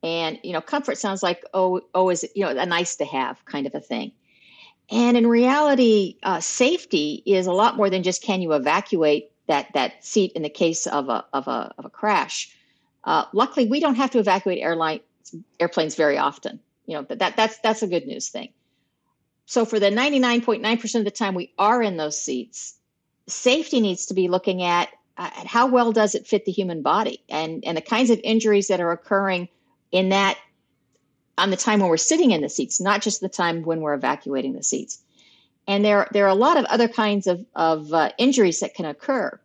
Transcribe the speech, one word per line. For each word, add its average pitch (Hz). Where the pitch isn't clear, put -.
And, 165
you 180
know, 160
comfort 269
sounds 196
like, 180
oh, 185
oh, 185
is 180
it, -
you 196
know, 156
a 131
nice 175
to 147
have 131
kind 143
of -
a 151
thing. 120
And 240
in 233
reality, 247
uh, 180
safety 185
is 185
a 180
lot 202
more 202
than 185
just 185
can 190
you 160
evacuate 151
that, 143
that 131
seat -
in 165
the 151
case 165
of 139
a, 117
of 135
a, 123
of -
a -
crash. -
Uh, 160
luckily, 247
we 262
don't 302
have 254
to 254
evacuate 190
airline, 160
airplanes 165
very 147
often. -
You 160
know, 143
but -
that, 185
that's, 220
that's 220
a -
good 170
news -
thing. -
So 233
for 226
the 202
ninety-nine 247
point 233
nine 226
percent 226
of 202
the -
time 196
we 180
are 220
in 202
those 151
seats, -
safety 277
needs 190
to -
be 185
looking 180
at, 175
uh, 175
at -
how 240
well 240
does 214
it -
fit 202
the 196
human 180
body 180
and, 160
and 165
the 156
kinds 233
of 220
injuries 220
that 185
are 170
occurring 185
in 185
that, 196
on 196
the 180
time 214
when 185
we're 160
sitting 311
in 170
the 143
seats, -
not 202
just 208
the 190
time 170
when 165
we're 151
evacuating 135
the -
seats. -
And 202
there, 208
there 202
are 196
a 190
lot 277
of 277
other 233
kinds 208
of, 180
of, 160
uh, 156
injuries 233
that -
can 170
occur. 190